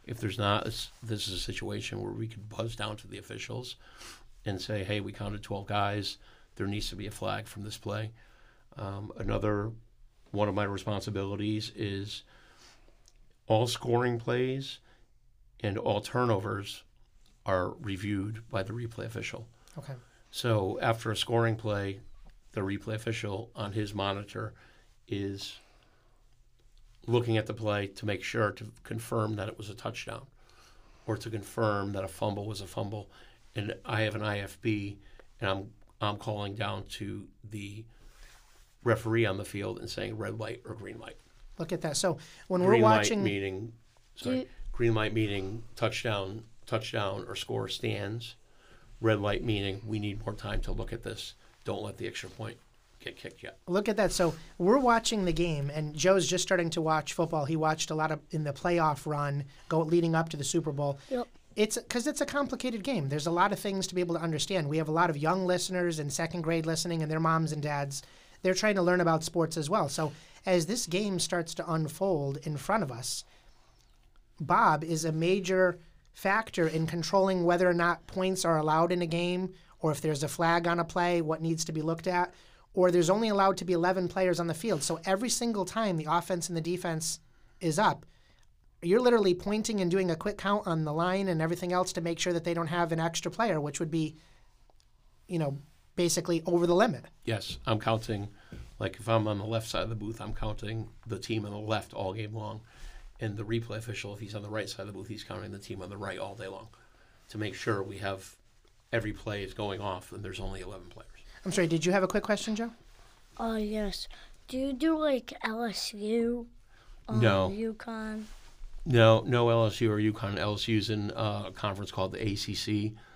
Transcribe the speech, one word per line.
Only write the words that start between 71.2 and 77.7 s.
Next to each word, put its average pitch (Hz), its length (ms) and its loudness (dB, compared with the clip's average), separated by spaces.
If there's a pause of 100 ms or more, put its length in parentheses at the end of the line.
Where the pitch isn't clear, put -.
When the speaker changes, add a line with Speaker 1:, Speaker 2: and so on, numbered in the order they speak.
Speaker 2:
to 170 160 -4
unfold 160 720 0
in 151 120 -2
front 196 280 2
of 135 80 -2
us, - 340 -6 (1120)
Bob 165 440 6
is 160 200 0
a 165 80 2
major 180 640 4 (360)
factor 196 540 2
in 160 180 0
controlling 180 580 4
whether 175 240 6
or 180 60 6